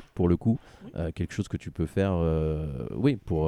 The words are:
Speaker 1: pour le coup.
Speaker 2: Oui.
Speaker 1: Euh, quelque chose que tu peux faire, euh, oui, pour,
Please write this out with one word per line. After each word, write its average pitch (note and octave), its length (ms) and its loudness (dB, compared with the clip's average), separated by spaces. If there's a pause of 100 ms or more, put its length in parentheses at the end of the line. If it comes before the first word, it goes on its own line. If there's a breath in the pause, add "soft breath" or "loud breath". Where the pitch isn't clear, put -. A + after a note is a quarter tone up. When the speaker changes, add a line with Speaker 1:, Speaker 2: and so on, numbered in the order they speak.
(160)
Speaker 1:
pour F2+ 120 4
le F2 80 6
coup. A2 220 2 (260 loud breath)
Speaker 2:
Oui. G#3 120 -16
Speaker 1:
Euh, E2 160 -4
quelque F2 200 -6
chose G#2 140 -4
que - 100 -6
tu - 140 -12
peux E2 160 -2
faire, G2 280 0
euh, D#2 840 0
oui, C3 180 2
pour, D#2+ 340 0